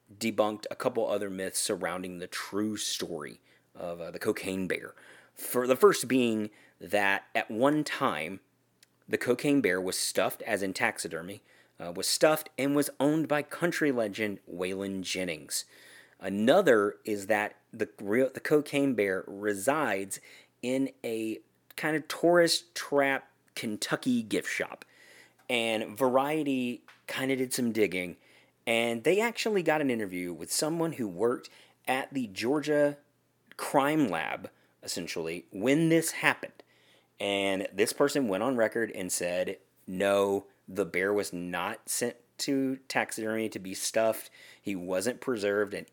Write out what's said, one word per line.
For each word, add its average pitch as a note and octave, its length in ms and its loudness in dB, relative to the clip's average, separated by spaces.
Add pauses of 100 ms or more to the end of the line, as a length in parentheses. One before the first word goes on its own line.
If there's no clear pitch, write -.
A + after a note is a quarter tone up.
(180)
debunked G#2+ 520 0
a - 60 -8
couple A#2 320 0
other G2+ 220 0
myths F#2+ 280 -4
surrounding F2+ 600 -2
the F2+ 80 -8
true G#2+ 500 -2
story D#2+ 640 -6 (340)
of, F2 280 -10
uh, E2+ 80 -10
the F2+ 80 -12
cocaine F#2+ 480 -2
bear. - 260 -6 (420)
For - 320 -2
the B2+ 100 6
first F#3+ 320 6
being A2+ 420 2 (280)
that G2 460 2 (100)
at - 160 0
one C#3+ 340 2
time, F#2 560 -2 (680)
the - 80 2
cocaine C#3 460 2
bear F#2 180 2
was F2+ 180 -4
stuffed, - 440 0
as G2+ 200 -2
in F#2+ 120 -2
taxidermy, F#2+ 680 -4 (400)
uh, F2 120 -8
was F#2 140 -6
stuffed - 520 2
and C#3 180 2
was C#3+ 140 2 (100)
owned D3+ 280 2
by D3 120 2
country D#3+ 520 0
legend G#2+ 480 -2 (120)
Waylon F#2+ 480 -4
Jennings. F2 640 -4 (560)
Another G#2+ 840 4
is G2+ 240 -4
that G#2 260 0 (180)
the A2 160 -4 (120)
real, A2+ 340 2
the - 60 -8
cocaine C#3+ 540 2
bear G2 340 0
resides G2+ 880 -2 (440)
in C3 280 0 (140)
a A2+ 340 -4 (380)
kind D#3 180 -2
of D3+ 140 -4
tourist E3+ 640 4
trap C#3 540 0 (260)
Kentucky A#2+ 680 -2
gift G2 280 -2
shop. - 340 -6 (640)
And A2+ 480 -2
Variety C3 840 0 (240)
kinda C3+ 300 -2
did B2+ 180 -2
some A#2+ 160 0
digging, F2+ 460 0 (500)
and A#2 380 0
they F#3 160 4
actually A3 420 0
got D#3 180 2
an C#3 100 2
interview F2+ 420 -2
with E2 180 -10
someone D#3+ 440 -2
who B2+ 120 -4
worked G2+ 420 -2 (380)
at C3 260 -2
the C3 140 -4
Georgia C#3+ 680 2 (600)
Crime D3 520 2
Lab, D2 420 -4 (320)
essentially, F2 720 -6
when C#3 380 2
this D#3+ 200 4
happened. - 540 -2 (560)
And G2 520 0
this G2 200 2
person C#3+ 340 2
went F#2+ 160 0
on B2+ 140 0
record A2+ 340 2
and F#2 220 -6
said, F2+ 460 -2 (280)
"No, G2+ 600 2 (200)
the G2 180 -2
bear F2+ 280 0
was G#2 200 0
not F2+ 560 -6
sent - 280 -2 (220)
to C3+ 380 0 (100)
taxidermy A2 600 -2
to G#2+ 100 -8
be F#2+ 160 -8
stuffed. - 560 0 (320)
He G2+ 140 -2
wasn't F#2 440 -2
preserved G2+ 540 0
in E2+ 180 -8